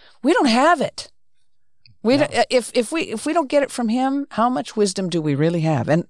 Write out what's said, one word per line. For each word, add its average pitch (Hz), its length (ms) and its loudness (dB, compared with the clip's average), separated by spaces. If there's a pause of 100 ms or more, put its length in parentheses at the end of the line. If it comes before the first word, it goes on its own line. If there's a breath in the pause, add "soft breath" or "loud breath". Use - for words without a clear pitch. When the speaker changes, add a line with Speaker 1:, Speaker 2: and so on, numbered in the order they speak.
(220 soft breath)
Speaker 1:
we 277 100 2
don't 427 140 4
have 269 340 4
it. - 300 -6 (920)
We - 140 2
Speaker 2:
No. 190 100 2
Speaker 1:
don't, - 240 0
if, 240 240 0
if 240 160 0
we, 320 120 -2
if - 240 -8
we 302 60 0
don't 320 180 0
get 294 120 2
it - 80 -4
from 240 180 -4
him, 269 420 -2
how 226 180 0
much 254 280 -6
wisdom 196 320 0
do 165 120 -2
we 151 140 0
really 165 260 0
have? 156 280 0
And, 160 220 0